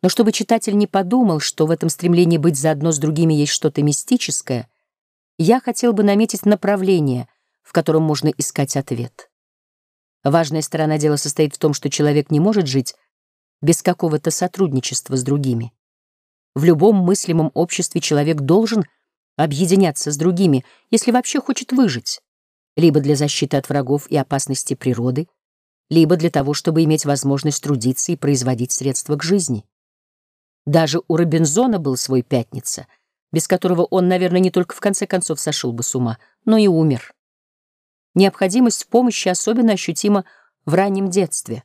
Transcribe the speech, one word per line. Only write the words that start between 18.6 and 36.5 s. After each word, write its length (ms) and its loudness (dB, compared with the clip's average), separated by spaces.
объединяться 760 0
с 60 -6
другими, 480 2
если 200 0
вообще 300 0
хочет 320 -6
выжить, 480 0
либо 240 4
для 160 2
защиты 400 -2
от 120 -4
врагов 400 -2
и 80 -2
опасностей 600 -4
природы, 520 -4
либо 280 4
для 140 0
того, 240 -2
чтобы 300 0
иметь 200 2
возможность 580 -2
трудиться 500 -2
и 40 -2
производить 560 -2
средства 440 -4
к 60 -8
жизни. 420 -2
Даже 420 0
у 80 2
Робинзона 640 2
был 180 -2
свой 260 -2
Пятница, 640 -6
без 160 -2
которого 360 0
он, 240 0
наверное, 320 2
не 100 2
только 260 -2
в 40 -18
конце 260 -2
концов 340 -4
сошел 320 -4
бы 100 -8
с 120 -6
ума, 240 -2
но 120 4